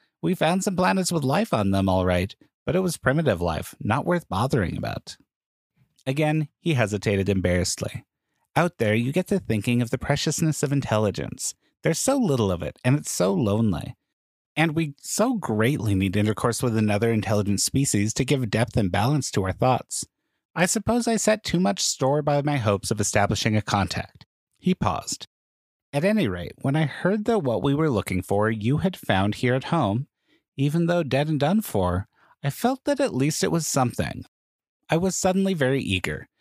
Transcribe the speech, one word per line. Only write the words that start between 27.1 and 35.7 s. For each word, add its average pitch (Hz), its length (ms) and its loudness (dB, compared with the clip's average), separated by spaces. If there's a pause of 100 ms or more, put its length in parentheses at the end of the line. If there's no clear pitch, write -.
that 220 180 0
what 117 180 0
we 139 120 2
were 156 160 2
looking 95 320 0
for 104 280 0
you 113 280 0
had 180 180 -2
found 101 400 0
here 123 200 0
at 131 100 -4
home, 120 420 0 (480)
even 147 300 0
though 175 180 0
dead 151 240 0
and 156 100 0
done 156 220 2
for, 92 480 -2 (340)
I 139 80 -2
felt 254 360 -2
that 285 160 0
at 262 120 0
least 139 300 0
it - 80 0
was 160 160 -2
something. - 560 -2 (640)
I 156 60 2
was 175 220 0
suddenly 190 360 0
very 135 280 2